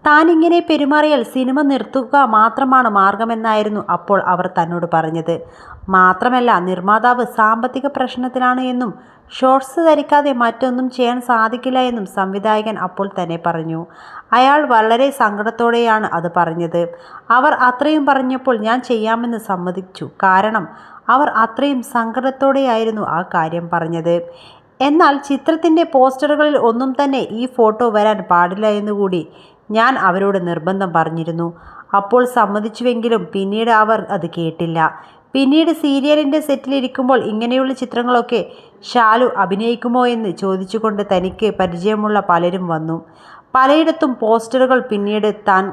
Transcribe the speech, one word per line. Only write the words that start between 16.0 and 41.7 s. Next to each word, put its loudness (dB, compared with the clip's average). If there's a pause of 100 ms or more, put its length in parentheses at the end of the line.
അത് -2
പറഞ്ഞത്. -2 (480)
അവർ 4
അത്രയും 2
പറഞ്ഞപ്പോൾ 0
ഞാൻ 0
ചെയ്യാമെന്ന് -2
സമ്മതിച്ചു. -6 (160)
കാരണം 2 (400)
അവർ 4
അത്രയും 0
സങ്കടത്തോടെയായിരുന്നു -2
ആ -2
കാര്യം -4
പറഞ്ഞത്. -2 (640)
എന്നാൽ 4
ചിത്രത്തിൻ്റെ 0
പോസ്റ്ററുകളിൽ 2
ഒന്നും 0
തന്നെ -2
ഈ -6
ഫോട്ടോ 0
വരാൻ 2 (120)
പാടില്ല 2
എന്നുകൂടി -2 (480)
ഞാൻ 2
അവരോട് 2
നിർബന്ധം -2
പറഞ്ഞിരുന്നു. -2 (500)
അപ്പോൾ 2
സമ്മതിച്ചുവെങ്കിലും -2
പിന്നീട് -2
അവർ 4 (100)
അത് -4
കേട്ടില്ല. -4 (520)
പിന്നീട് 2
സീരിയലിൻ്റെ 0
സെറ്റിലിരിക്കുമ്പോൾ -2
ഇങ്ങനെയുള്ള -2
ചിത്രങ്ങളൊക്കെ -2 (440)
ശാലു 2 (100)
അഭിനയിക്കുമോ -2
എന്ന് -2
ചോദിച്ചുകൊണ്ട് -4
തനിക്ക് -2
പരിചയമുള്ള -2